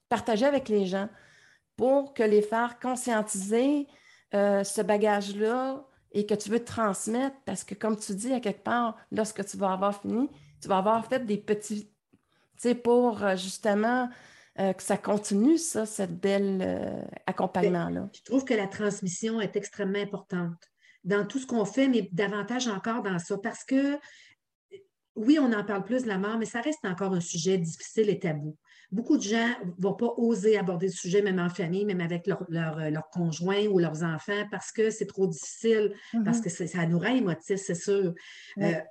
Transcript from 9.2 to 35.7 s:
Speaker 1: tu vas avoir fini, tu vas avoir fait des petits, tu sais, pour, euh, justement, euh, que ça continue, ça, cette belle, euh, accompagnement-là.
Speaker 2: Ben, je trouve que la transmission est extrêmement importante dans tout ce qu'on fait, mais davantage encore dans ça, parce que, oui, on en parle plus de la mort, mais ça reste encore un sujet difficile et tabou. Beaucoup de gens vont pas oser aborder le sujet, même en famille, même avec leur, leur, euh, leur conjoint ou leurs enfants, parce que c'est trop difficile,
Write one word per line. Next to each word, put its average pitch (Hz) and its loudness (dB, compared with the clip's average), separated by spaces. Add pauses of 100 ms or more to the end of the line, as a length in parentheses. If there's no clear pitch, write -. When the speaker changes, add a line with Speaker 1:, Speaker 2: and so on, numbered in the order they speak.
Speaker 1:
tu 196 -10
vas 190 0
avoir 202 0
fini, 214 0 (320)
tu - -10
vas 190 4
avoir 220 2
fait 254 -2
des 202 0
petits, 208 -4
tu - -20 (680)
sais, 240 2
pour, 240 4
euh, 190 4
justement, 214 0 (520)
euh, 190 2
que 185 -8
ça 196 0
continue, 208 2
ça, 220 -2
cette 185 -6
belle, 196 2
euh, - -4 (240)
accompagnement-là. 180 0
Speaker 2:
Ben, 196 -10
je - -20
trouve 262 0
que 254 0
la 196 0
transmission 208 -2
est 202 -4
extrêmement 202 -2
importante 180 -6 (400)
dans 202 0
tout 269 -6
ce 262 -10
qu'on 226 0
fait, 269 2
mais 214 2
davantage 208 -2
encore 220 -4
dans 190 -2
ça, 196 -4
parce 214 -8
que, 277 2 (1160)
oui, 247 4
on 254 4
en 208 0
parle 202 -4
plus 254 -2
de 226 -4
la 196 -2
mort, 214 -2
mais 220 -2
ça 233 -6
reste 302 -4
encore 190 -2
un 175 0
sujet 180 0
difficile 180 -2
et 185 0
tabou. 151 -4 (340)
Beaucoup 233 2
de - -2
gens 226 2 (300)
vont 185 2
pas 233 -2
oser 220 4
aborder 185 0
le 185 0
sujet, 185 0
même 190 2
en 175 2
famille, 185 -2
même 185 0
avec 170 -4
leur, 180 -2
leur, 160 -2
euh, 156 -2
leur 156 -4
conjoint 175 0
ou 196 4
leurs 156 2
enfants, 202 -2
parce - -10
que 220 2
c'est 214 -4
trop 190 0
difficile, 208 0 (200)